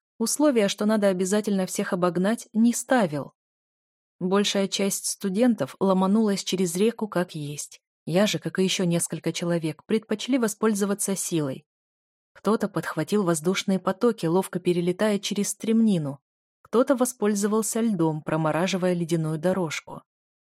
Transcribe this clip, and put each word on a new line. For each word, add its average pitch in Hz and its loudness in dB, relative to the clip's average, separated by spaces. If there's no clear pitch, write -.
условия, 233 2
что 208 -2
надо 208 2
обязательно 190 0
всех 196 -4
обогнать, 180 0
не 233 4
ставил. 180 -2
Большая 196 0
часть 196 -2
студентов 208 0
ломанулась 196 2
через 180 0
реку 220 0
как 180 -4
есть. 147 -10
Я 185 2
же, 165 -2
как - -6
и 190 4
еще 190 0
несколько 165 -2
человек, 170 -4
предпочли 220 -2
воспользоваться 208 0
силой. 151 -4
Кто-то 208 -2
подхватил 165 -2
воздушные 180 0
потоки, 202 0
ловко 180 0
перелетая 180 0
через 202 -4
стремнину. 208 0
Кто-то 254 4
воспользовался 214 0
льдом, 165 0
промораживая 175 0
ледяную 165 -2
дорожку. 180 -4